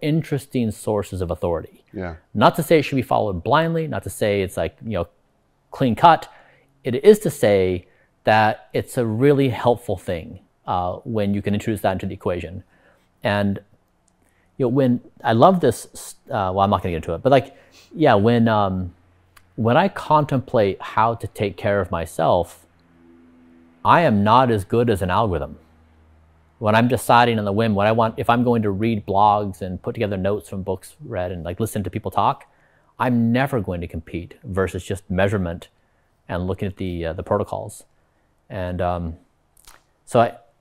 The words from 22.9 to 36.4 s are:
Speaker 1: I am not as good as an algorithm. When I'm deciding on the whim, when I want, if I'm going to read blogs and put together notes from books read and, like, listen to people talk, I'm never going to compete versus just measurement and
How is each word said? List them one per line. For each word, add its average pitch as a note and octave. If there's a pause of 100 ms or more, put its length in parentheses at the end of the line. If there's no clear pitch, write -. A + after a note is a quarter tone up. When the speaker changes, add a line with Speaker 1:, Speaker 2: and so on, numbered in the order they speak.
Speaker 1:
I C3
am A2
not A#2+
as G#2+
good A#2
as G2
an F2+
algorithm. E2+ (1000)
When G#2+
I'm A#2
deciding A#2+
on G#2
the G2+
whim, G#2+
when G2+
I A2
want, A2+
if B2+
I'm A#2+
going A#2
to G#2
read G#2
blogs G#2
and F#2
put A#2+
together G#2
notes G2
from G2
books F#2+
read F#2+
and, F2
like, F2
listen G#2+
to G2
people G#2+
talk, A2 (520)
I'm A#2
never C3
going F2+
to E2+
compete E2+
versus F#2+
just -
measurement F#2 (600)
and F2+